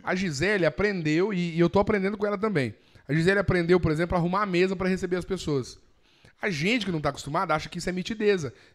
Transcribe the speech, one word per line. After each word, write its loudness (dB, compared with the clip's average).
A -2
Gisele 0
aprendeu, 0
e, -2
e 2
eu 6
tô 4
aprendendo 0
com -4
ela -2
também. -2
A -4
Gisele 4
aprendeu, 4
por 2
exemplo, 0
a 2
arrumar 0
a 0
mesa 2
pra -2
receber -2
as -4
pessoas. -4
A -2
gente 0
que -2
não -2
tá -2
acostumado -4
acha 0
que -12
isso -6
é -2
mitideza. -2